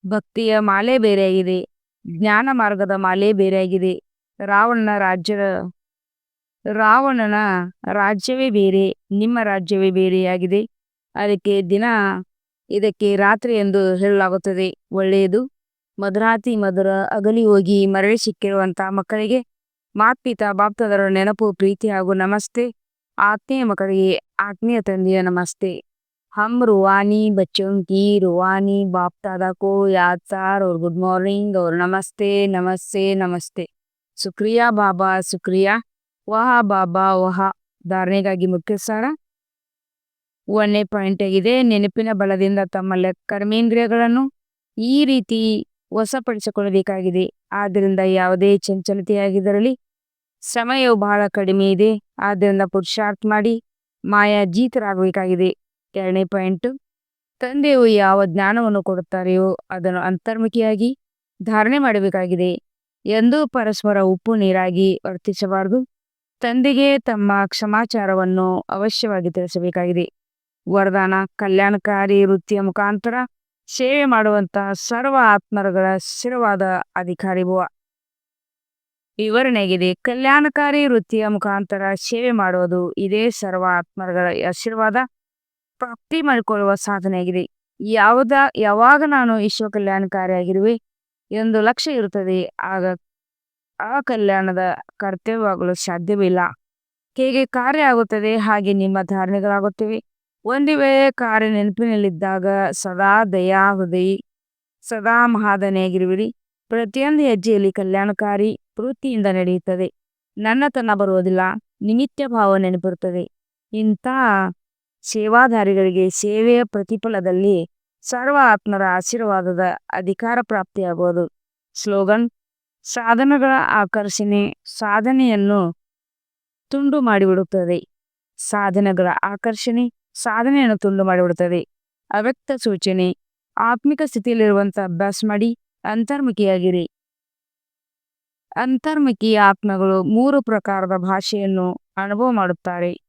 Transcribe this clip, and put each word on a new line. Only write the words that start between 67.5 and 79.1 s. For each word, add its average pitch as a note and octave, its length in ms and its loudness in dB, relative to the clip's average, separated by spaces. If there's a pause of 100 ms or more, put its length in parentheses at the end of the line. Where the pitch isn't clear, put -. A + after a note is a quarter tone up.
ಅವಶ್ಯವಾಗಿ G3+ 600 -2
ತಿಳಿಸಬೇಕಾಗಿದೆ. F3+ 760 -2 (640)
ವರದಾನ, F#3+ 460 0 (220)
ಕಲ್ಯಾಣಕಾರಿ G3 920 2
ವೃತ್ತಿಯ G3 360 0
ಮುಖಾಂತರ G3+ 520 -4 (560)
ಸೇವೆ C#4 360 0
ಮಾಡುವಂತ G#3+ 520 2 (160)
ಸರ್ವ A#3+ 480 -4
ಆತ್ಮರುಗಳ G3 720 2
ಆಶೀರ್ವಾದ G#3 720 -2 (320)
ಅಧಿಕಾರಿ F#3 480 -4
ಭವ. F3+ 180 0 (1600)